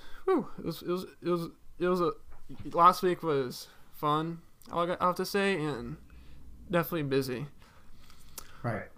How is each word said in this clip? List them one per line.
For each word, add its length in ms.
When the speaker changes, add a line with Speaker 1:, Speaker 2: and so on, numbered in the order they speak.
Speaker 1:
whew, 240
it 60
was, 180
it 60
was, 160
it 80
was, 200
it 120
was 100
a, 120
last 320
week 180
was 460
fun, 480
I'll, 180
I'll 60
have 80
to 100
say, 360
and 360
definitely 320
busy. 440
Speaker 2:
Right. 220